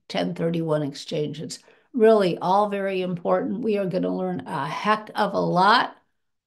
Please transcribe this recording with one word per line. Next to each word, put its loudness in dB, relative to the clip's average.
ten -2
thirty-one -2
exchanges. -6
Really, 6
all 2
very -2
important. -2
We 0
are -2
gonna -2
learn -4
a -6
heck -2
of 0
a 0
lot 4